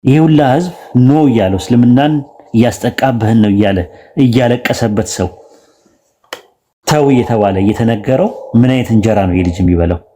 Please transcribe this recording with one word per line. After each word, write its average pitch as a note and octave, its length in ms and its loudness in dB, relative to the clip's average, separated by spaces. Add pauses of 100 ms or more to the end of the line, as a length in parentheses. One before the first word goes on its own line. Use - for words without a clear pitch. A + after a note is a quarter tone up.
ይሄ C3 140 2
ሁላ D#3 300 4
ህዝብ E3 240 -2 (280)
ኖ B2+ 120 4 (140)
እያለው G2 340 0
እስልምናን B2 540 2 (400)
እያስጠቃብህን A#2 840 0
ነው G#2 120 2
እያለ G2 280 0 (380)
እያለቀሰበት A#2+ 920 -2
ሰው F2+ 180 -6 (1600)
ተው D3+ 200 0
እየተባለ A2 500 0
እየተነገረው A2+ 720 -2 (240)
ምን B2 160 4
አይነት B2+ 200 -2
እንጀራ A2 320 0
ነው F#2 120 -2
ይሄ F2+ 100 0
ልጅ E2+ 140 -4
የሚበላው? F2 420 0 (160)